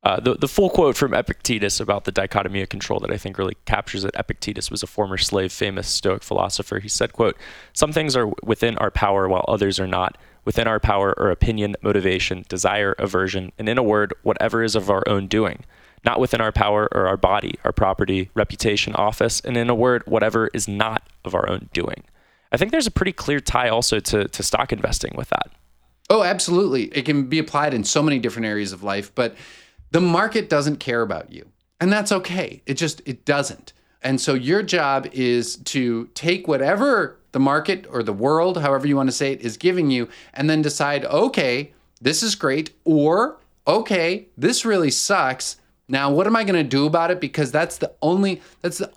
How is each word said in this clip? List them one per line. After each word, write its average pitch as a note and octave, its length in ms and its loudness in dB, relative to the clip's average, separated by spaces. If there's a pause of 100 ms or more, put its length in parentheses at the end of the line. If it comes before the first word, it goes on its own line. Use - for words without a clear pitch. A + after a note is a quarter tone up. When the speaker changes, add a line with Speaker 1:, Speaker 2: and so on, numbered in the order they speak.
Speaker 1:
Uh, G2 140 2
the, A#2+ 160 2
the C#3 140 -2
full G3 200 4
quote C#3+ 280 4
from C3+ 180 2
Epictetus G2+ 640 -2
about G2+ 260 -2
the G2 60 -4
dichotomy G2 500 -2
of F#2+ 80 -6
control - 300 -6
that G2 140 -4
I - 40 -4
think G2 220 -10
really G2 180 -2 (100)
captures G2+ 360 -4
it. G2 140 -4
Epictetus - 520 -8
was - 140 -8
a G2 60 -10
former G2 280 -4
slave, F#2+ 360 -2
famous G2 340 -4
Stoic - 380 -2
philosopher. G2+ 560 -2
He G#2 80 -14
said, A2+ 240 -2
quote, A2+ 240 0 (360)
"Some D3+ 200 0
things D3+ 240 0
are A#2+ 80 2
w-, G#2+ 180 -2
within A2+ 360 0
our G#2 120 0
power G2 380 2
while F#2 180 2
others G2 320 2
are F#2 80 -2
not. F#2 320 -2 (260)
Within A2+ 220 0
our A2 140 0
power G2+ 380 2
are G2+ 120 2
opinion, G#2 520 2
motivation, F#2+ 680 0
desire, G2 500 0
aversion, F#2+ 600 -2
and A2+ 100 -4
in A#2 100 0
a B2+ 40 2
word, G#2 300 2 (120)
whatever A2+ 400 0
is G#2+ 100 -2
of G2+ 160 0
our F#2+ 180 2
own G2 200 0
doing. G#2 340 0 (420)
Not A#2 140 2
within B2 220 2
our A2 100 2
power G#2 400 2
are F#2+ 160 2
our G2 100 2
body, G2 480 -2
our - 60 2
property, F#2+ 640 0
reputation, G#2+ 640 -2
office, A2 480 0
and B2+ 120 -4
in A#2 140 0
a B2 40 4
word, A#2+ 300 2
whatever A2 480 0
is - 140 -4
not G#2+ 420 -2 (160)
of - 80 -8
our G2 160 0
own F#2+ 240 -6
doing." - 300 -4 (480)
I - 60 2
think G3+ 160 2
there's D4+ 160 2
a - 20 -4
pretty F#3+ 220 0
clear - 260 -2
tie B2 300 0
also A2+ 320 2
to, G#2 260 0
to - 160 -8
stock - 300 0
investing - 420 -2
with - 140 -8
that. - 240 -4 (580)
Speaker 2:
Oh, G#3+ 140 4
absolutely. F3 600 2
It C#3 180 -4
can C#3+ 240 2
be D#3 100 0
applied D3 340 0
in A2+ 120 0
so D3 180 2
many D3 160 4
different A2+ 280 -4
areas G#2 260 -4
of F#2 100 -14
life, G2+ 320 -4
but A#2+ 220 -2 (560)
the E3 80 4
market G#3 480 2
doesn't D3 300 0
care A#2 240 -2
about F#2 280 -6
you. E2+ 160 -20 (320)
And F#3 140 2
that's G#3 200 0
okay. F#3 520 -4
It C#3+ 100 -4
just, D#3 300 -4
it C3+ 220 -10
doesn't. - 480 -2 (260)
And C3 180 0
so C#3+ 140 0
your C3+ 300 0
job C#3+ 500 0
is A#2+ 440 0
to A#2+ 580 -2
take F3+ 340 -2
whatever F3+ 720 2 (140)
the C3+ 60 -2
market D3+ 520 2
or B2 120 -2
the G#2+ 100 -2
world, D#3 480 2
however C#3 260 2
you C#3+ 100 4
want C3 140 2
to B2 40 -4
say C#3 180 0
it, B2+ 100 -8
is A#2 160 -6
giving F3 320 2
you, B2 180 0 (240)
and C#3+ 160 0
then D#3 140 2
decide, C#3+ 420 0
"Okay, D3 680 0 (280)
this C3+ 220 0
is G#2+ 120 0
great," D3+ 380 -2 (120)
or, E3 540 4 (280)
"Okay, F#3+ 720 0
this A#3 280 0
really F#3 260 2
sucks. C#3+ 640 -2 (320)
Now, C#3 220 0
what E3+ 160 4
am A3+ 100 4
I A3+ 80 2
gonna F3+ 200 2
do C#3 220 2
about E3 240 2
it?" F3+ 100 0
Because C#3 320 -2
that's D#3+ 240 0
the - 240 -4
only, F#3 400 2 (220)
that's F3 160 -4
the G3 180 -8